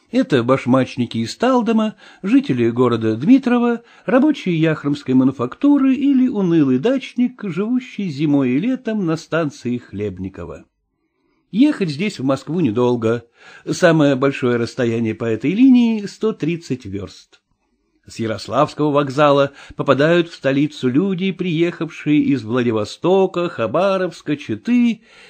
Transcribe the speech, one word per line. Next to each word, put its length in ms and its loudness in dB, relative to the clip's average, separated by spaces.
Это 320 2
башмачники 760 0
из 180 -4
Талдома, 600 0
жители 480 2
города 480 2
Дмитрова, 640 2
рабочие 560 0
яхромской 540 0
мануфактуры 800 2
или 320 2
унылый 500 2
дачник, 680 -2
живущий 680 -6
зимой 420 0
и 80 2
летом 460 -4
на 120 -2
станции 600 -4
Хлебникова. 840 -10
Ехать 340 2
здесь, 300 -6
в 60 -6
Москву, 340 -4
недолго. 640 0
Самое 520 2
большое 400 0
расстояние 580 -2
по 80 -10
этой 280 -2
линии — 540 4
сто 280 -4
тридцать 520 -6
вёрст. 560 -14
С 140 -14
Ярославского 720 -2
вокзала 640 2
попадают 500 2
в 80 -20
столицу 540 -2
люди, 420 0
приехавшие 920 -2
из 200 0
Владивостока, 1040 -2
Хабаровска, 880 -4
Читы, 680 -2